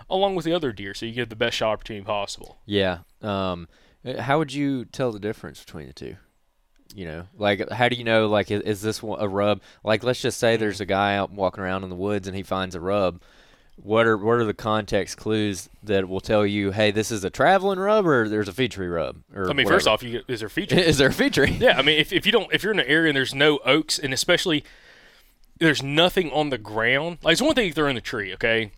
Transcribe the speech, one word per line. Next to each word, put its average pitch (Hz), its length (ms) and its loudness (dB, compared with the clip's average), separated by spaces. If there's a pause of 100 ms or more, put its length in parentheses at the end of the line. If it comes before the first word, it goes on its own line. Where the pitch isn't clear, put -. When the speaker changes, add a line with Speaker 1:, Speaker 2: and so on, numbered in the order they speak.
Speaker 1:
along 190 260 0
with 165 100 -4
the 165 80 0
other 156 180 -2
deer, 98 220 -12
so - 120 -10
you 113 60 -6
get 117 180 -4
the 110 60 -12
best 117 220 0
shot 110 160 0
opportunity 104 320 -10
possible. - 600 -8
Speaker 2:
Yeah. 95 340 0 (220)
Um, 95 460 -4 (380)
uh, 123 160 -8
how 135 160 2
would 151 160 -2
you 139 320 -4
tell 127 260 -4
the 104 80 -10
difference 95 440 -10
between 73 240 -16
the 65 60 -20
two? - 220 -14 (800)
You 98 100 -12
know, 82 220 -12 (100)
like, 104 320 0
how 120 180 0
do 123 80 0
you 120 80 -10
know, 113 240 2
like, 104 220 0
is, 104 120 -2
is 101 200 -4
this 107 220 -4
one 104 180 -6
a 104 60 -2
rub? 101 340 0 (220)
Like, 107 200 0
let's 123 180 -2
just 120 180 -4
say 117 160 4
Speaker 1:
Mm-hmm. 110 60 -2
Speaker 2:
there's 104 200 -2
a 101 60 -4
guy 101 280 2
out 98 160 -2
walking 98 320 -2
around 95 200 -4
in 92 60 -10
the 92 60 -10
woods 98 320 -2
and 95 80 -8
he 98 60 -6
finds 92 320 -4
a 87 60 -10
rub. 92 420 0 (540)
What 110 320 2
are, 110 100 4
what 107 160 2
are 120 100 2
the 104 120 0
context 107 600 -2
clues 104 520 -4 (140)
that 98 260 0
will 95 100 -4
tell 104 260 2
you, 101 260 0
"Hey, 107 200 2
this 107 200 -2
is 104 120 -4
a 95 60 -2
traveling 185 500 2
rub 208 280 2
or 123 200 4
there's 104 220 -2
a 92 40 -12
feed 127 180 -2
tree 95 160 -6
rub"? 80 340 -4 (120)
Or 95 160 -4
Speaker 1:
I - 40 -2
mean, 139 140 2
first 190 180 4
Speaker 2:
whatever? - 60 6
Speaker 1:
off, 107 120 0
you, 117 240 -8
is 123 120 -6
there 110 80 -8
a - 20 -10
feed 190 200 -6
tree? 151 100 4
Speaker 2:
<laughs> - 20 4
Is 160 160 4
there 131 120 6
a - 40 2
feed 269 220 0
tree? 135 160 4
Speaker 1:
Yeah, 208 260 4
I 131 60 2
mean, 151 160 4
if, - 120 0
if 175 140 -2
you - 60 4
don't, 247 200 2
if 156 120 -2
you're 214 100 -2
in 190 60 2
an 127 80 0
area 160 220 4
and 143 60 0
there's 131 200 -2
no 147 240 4
oaks, 143 400 2
and 131 140 -4
especially 175 520 0 (920)
there's 143 240 2
nothing 156 480 2
on 147 180 0
the 127 80 -2
ground, 117 640 -2
like, 160 120 4
it's 170 80 2
one 302 140 2
thing 220 140 2
if 143 60 -8
they're 151 120 2
in 139 80 0
the 110 60 -6
tree, 98 320 -6
okay? 113 440 0